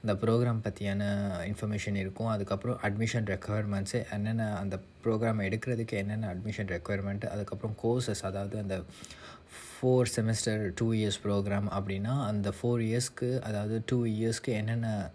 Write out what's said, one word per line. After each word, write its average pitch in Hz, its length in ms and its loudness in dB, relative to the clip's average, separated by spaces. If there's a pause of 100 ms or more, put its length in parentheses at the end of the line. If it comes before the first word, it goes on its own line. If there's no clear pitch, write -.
இந்த 107 100 2 (100)
ப்ரோக்ராம் 117 420 4
பத்தியான 101 380 -2 (480)
இன்ஃபர்மேஷன் 101 500 -2
இருக்கும். 104 320 -2
அதுக்கப்புறம் 104 540 -2
அட்மிஷன் 110 440 0
ரெக்யர்மெண்ட்ஸு, 101 680 0 (160)
என்னென்ன 110 320 0 (140)
அந்த 95 140 -2 (280)
ப்ரோக்ராம் 110 420 2
எடுக்கிறதுக்கு 110 560 -2
என்னென்ன 107 300 -2
அட்மிஷன் 98 420 -4
ரெக்யர்மெண்ட், 98 500 -2 (100)
அதுக்கப்புறம் 104 480 -4
கோர்சஸ், 117 480 2
அதாவது 98 340 -4
அந்த 95 120 -2 (880)
ஃபோர் 127 500 4
செமஸ்டர், 110 480 2 (120)
டூ 113 240 2
இயர்ஸ் 104 260 0
ப்ரோக்ராம் 101 420 2 (120)
அப்படின்னா, 101 360 0 (120)
அந்த 104 220 2 (100)
ஃபோர் 120 320 2
இயர்ஸ்க்கு, 123 400 0 (180)
அதாவது 107 420 0
டூ 120 140 4 (140)
இயர்ஸ்க்கு 113 420 0
என்னென்ன 113 260 0 (280)